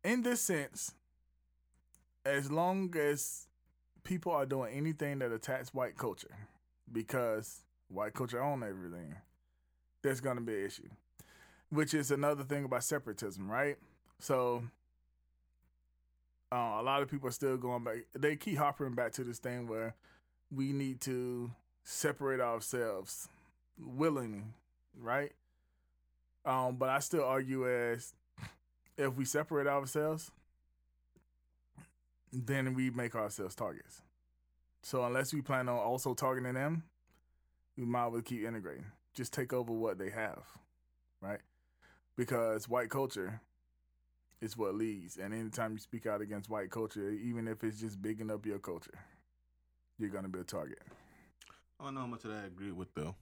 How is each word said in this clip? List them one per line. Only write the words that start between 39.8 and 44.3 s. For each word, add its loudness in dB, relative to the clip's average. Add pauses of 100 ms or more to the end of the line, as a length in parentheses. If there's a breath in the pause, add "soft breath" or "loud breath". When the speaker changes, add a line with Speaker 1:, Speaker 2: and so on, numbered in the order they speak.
Speaker 1:
they -4
have, -4 (800)
right? -4 (760 soft breath)
Because 2
white 2
culture -2 (1000)